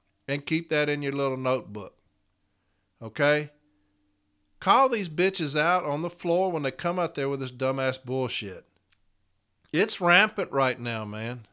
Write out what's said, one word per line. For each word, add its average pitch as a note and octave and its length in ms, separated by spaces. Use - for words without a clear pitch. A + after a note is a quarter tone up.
and C#3+ 180
keep E3 220
that D3 200
in D3 140
your C#3 100
little C#3 240
notebook. B2 580
Okay? D3 480
Call B3 300
these G#3 220
bitches D#3+ 440
out E3 300
on D3 160
the E3+ 80
floor F3+ 420
when D#3+ 120
they C3+ 80
come F3 280
out E3+ 160
there C#3 140
with C#3 120
this B2+ 120
dumbass C3 500
bullshit. B2 640
It's E3 300
rampant F#3+ 500
right B2+ 300
now, A#2 240
man. A2 480